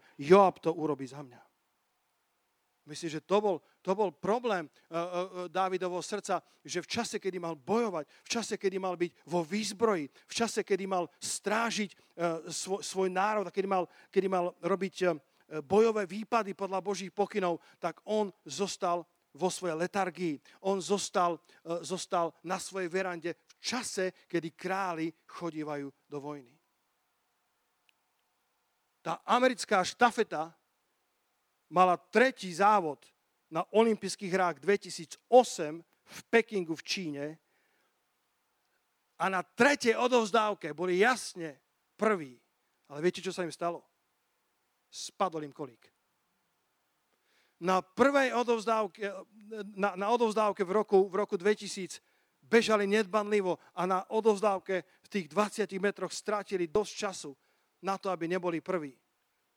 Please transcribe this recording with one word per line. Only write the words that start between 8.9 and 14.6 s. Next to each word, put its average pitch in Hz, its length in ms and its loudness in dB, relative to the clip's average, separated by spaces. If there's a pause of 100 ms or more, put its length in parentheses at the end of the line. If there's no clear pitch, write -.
byť 170 320 -4
vo 170 160 0
výzbroji, 202 640 0
v - 240 -20
čase, 226 320 -2
kedy 190 240 -2
mal 180 160 -2 (160)
strážiť, 208 720 -2
e, - 40 -20 (520)
svo-, 190 320 -6
svoj 185 320 -4
národ 202 320 0
a 175 80 -12
kedy 196 160 -2
mal, 185 160 0 (240)
kedy 190 160 2
mal 180 400 0